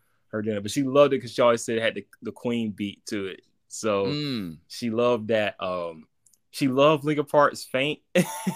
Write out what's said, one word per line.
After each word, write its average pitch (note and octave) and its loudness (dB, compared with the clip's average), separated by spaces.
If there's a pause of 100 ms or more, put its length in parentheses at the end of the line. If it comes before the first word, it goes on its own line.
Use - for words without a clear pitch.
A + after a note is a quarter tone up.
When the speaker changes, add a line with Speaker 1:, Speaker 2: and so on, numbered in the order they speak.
(280)
Speaker 1:
her A2 -6
doing G#2+ -2
it. G2+ -6
But G#2+ -6
she C#3 0
loved C3+ 6
it C3 -2
'cause A#2 -12
she - 0
always A#2+ 4
said A#2 -2
it - -2
had A2 0
the, G#2 -10 (160)
the A2 -8
Queen A#2 -4
beat G2+ -8
to G2+ -6
it. - -12 (280)
So G2+ 0
Speaker 2:
Mm. B2 -6 (100)
Speaker 1:
she - -6
loved A#2 0
that. G#2+ 0
Um, F2 -6 (440)
she C#3+ -2
loved C#3 4
Linkin D3 -2
Park's C#3+ 2
Faint C3+ -4 (140)
<laughs> - - (400)